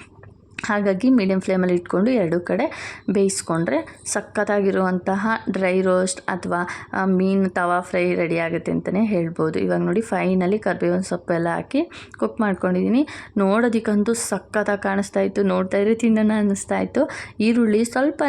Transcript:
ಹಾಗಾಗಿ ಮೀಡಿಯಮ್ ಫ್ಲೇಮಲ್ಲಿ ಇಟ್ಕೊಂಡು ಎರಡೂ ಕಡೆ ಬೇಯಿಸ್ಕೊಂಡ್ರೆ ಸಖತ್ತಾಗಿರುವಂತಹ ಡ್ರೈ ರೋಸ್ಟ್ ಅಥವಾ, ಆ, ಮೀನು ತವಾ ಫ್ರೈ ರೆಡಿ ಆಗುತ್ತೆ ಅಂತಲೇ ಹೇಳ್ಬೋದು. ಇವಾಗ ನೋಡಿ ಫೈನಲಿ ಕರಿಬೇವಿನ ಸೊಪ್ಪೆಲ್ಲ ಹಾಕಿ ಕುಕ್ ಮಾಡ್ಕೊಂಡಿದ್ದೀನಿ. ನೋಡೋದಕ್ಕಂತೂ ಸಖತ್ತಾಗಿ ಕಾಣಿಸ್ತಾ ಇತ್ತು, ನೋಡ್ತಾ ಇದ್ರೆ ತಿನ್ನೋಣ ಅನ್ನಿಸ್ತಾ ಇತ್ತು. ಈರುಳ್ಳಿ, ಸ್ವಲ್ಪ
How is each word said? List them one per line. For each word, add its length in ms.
ಹಾಗಾಗಿ 440
ಮೀಡಿಯಮ್ 320
ಫ್ಲೇಮಲ್ಲಿ 340
ಇಟ್ಕೊಂಡು 360
ಎರಡೂ 280
ಕಡೆ 260
ಬೇಯಿಸ್ಕೊಂಡ್ರೆ 960
ಸಖತ್ತಾಗಿರುವಂತಹ 1200
ಡ್ರೈ 320
ರೋಸ್ಟ್ 400
ಅಥವಾ, 460
ಆ, 120
ಮೀನು 440
ತವಾ 300
ಫ್ರೈ 360
ರೆಡಿ 220
ಆಗುತ್ತೆ 340
ಅಂತಲೇ 320
ಹೇಳ್ಬೋದು. 560
ಇವಾಗ 200
ನೋಡಿ 220
ಫೈನಲಿ 580
ಕರಿಬೇವಿನ 400
ಸೊಪ್ಪೆಲ್ಲ 480
ಹಾಕಿ 720
ಕುಕ್ 220
ಮಾಡ್ಕೊಂಡಿದ್ದೀನಿ. 640
ನೋಡೋದಕ್ಕಂತೂ 760
ಸಖತ್ತಾಗಿ 680
ಕಾಣಿಸ್ತಾ 380
ಇತ್ತು, 240
ನೋಡ್ತಾ 340
ಇದ್ರೆ 180
ತಿನ್ನೋಣ 420
ಅನ್ನಿಸ್ತಾ 420
ಇತ್ತು. 300
ಈರುಳ್ಳಿ, 460
ಸ್ವಲ್ಪ 440